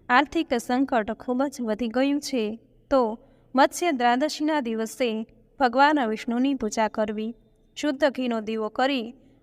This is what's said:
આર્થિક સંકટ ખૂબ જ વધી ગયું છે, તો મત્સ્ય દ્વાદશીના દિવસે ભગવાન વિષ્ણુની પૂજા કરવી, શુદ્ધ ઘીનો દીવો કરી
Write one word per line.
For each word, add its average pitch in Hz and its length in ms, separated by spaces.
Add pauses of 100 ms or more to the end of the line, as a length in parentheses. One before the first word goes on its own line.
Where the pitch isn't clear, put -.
આર્થિક 285 460
સંકટ 247 580
ખૂબ 247 320
જ 277 160
વધી 226 280
ગયું 277 320
છે, 226 400 (300)
તો 233 280 (360)
મત્સ્ય 320 380
દ્વાદશીના 285 680
દિવસે 220 640 (340)
ભગવાન 277 400
વિષ્ણુની 240 540
પૂજા 220 340
કરવી, 214 460 (420)
શુદ્ધ 294 320
ઘીનો 247 320
દીવો 220 280
કરી 247 460 (280)